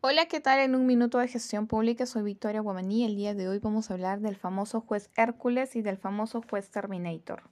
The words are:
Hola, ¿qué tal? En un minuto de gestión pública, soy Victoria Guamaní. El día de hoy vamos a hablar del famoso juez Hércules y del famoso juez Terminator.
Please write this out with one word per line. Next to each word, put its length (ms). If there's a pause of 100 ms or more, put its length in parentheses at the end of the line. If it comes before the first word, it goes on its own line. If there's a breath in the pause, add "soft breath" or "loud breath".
Hola, 200
¿qué 160
tal? 180
En 160
un 100
minuto 320
de 120
gestión 360
pública, 400
soy 180
Victoria 360
Guamaní. 460
El 100
día 200
de 120
hoy 120
vamos 300
a 40
hablar 260
del 160
famoso 460
juez 340
Hércules 640
y 40
del 140
famoso 460
juez 280
Terminator. 840